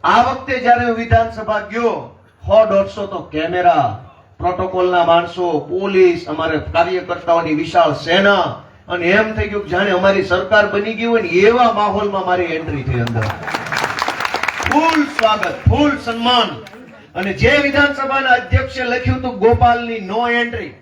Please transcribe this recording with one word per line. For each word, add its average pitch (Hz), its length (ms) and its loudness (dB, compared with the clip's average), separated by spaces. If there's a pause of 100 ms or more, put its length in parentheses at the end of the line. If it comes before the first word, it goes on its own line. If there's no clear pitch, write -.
આ 202 180 4
વખતે 254 380 -2
જ્યારે 240 260 4
હું 233 100 0
વિધાનસભા 226 640 -2
ગયો, 220 600 -4 (260)
સો 214 200 6
દોઢસો 196 420 -2
તો 180 120 -8
કેમેરા, 170 880 0 (300)
પ્રોટોકોલના 180 680 0
માણસો, 175 420 2 (140)
પોલીસ, 185 680 2
અમારે 156 400 -4
કાર્યકર્તાઓની 170 880 0
વિશાળ 151 400 2
સેના, 190 500 2 (400)
અને 175 260 -2
એમ 220 220 2
થઈ 214 160 -4
ગયું 202 160 -6
કે 151 40 -14
જાણે 190 220 0
અમારી 190 320 2
સરકાર 180 440 2
બની 208 260 -2
ગઈ 233 160 -4
હોય 226 140 2
ને 170 80 -6 (100)
એવા 233 320 4
માહોલમાં 202 520 -2
મારી 175 300 -2
એન્ટ્રી 156 280 -6
થઈ 123 180 -2
અંદર. 113 240 -4 (1400)
ફૂલ 311 480 2
સ્વાગત, 214 560 0
ફૂલ 285 340 4
સન્માન. 233 560 0 (580)
અને 190 200 -4
જે 233 260 4
વિધાનસભાના 269 760 0
અધ્યક્ષે 254 460 -2
લખ્યું 254 360 -2
હતું 247 200 -6
ગોપાલની 233 680 2
no 220 140 -4 (160)
entry 233 320 -4 (120)